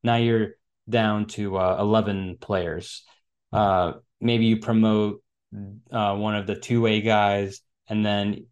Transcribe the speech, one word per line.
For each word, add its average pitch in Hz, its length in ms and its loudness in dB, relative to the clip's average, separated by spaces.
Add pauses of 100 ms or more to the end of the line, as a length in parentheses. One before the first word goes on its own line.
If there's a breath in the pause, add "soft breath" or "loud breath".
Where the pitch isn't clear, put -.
Now 117 140 2
you're 117 400 2 (320)
down 107 400 0
to, 98 300 -6
uh, 92 200 2
eleven 98 600 0
players. 87 640 -6 (480 soft breath)
Uh, 95 400 2 (280)
maybe 117 260 2
you 113 120 4
promote, 107 640 2 (680)
uh, 104 260 -2
one 107 180 -2
of 101 120 -4
the 101 100 -4
two-way 113 460 2
guys, 101 580 2 (280)
and 107 160 0
then 101 480 -2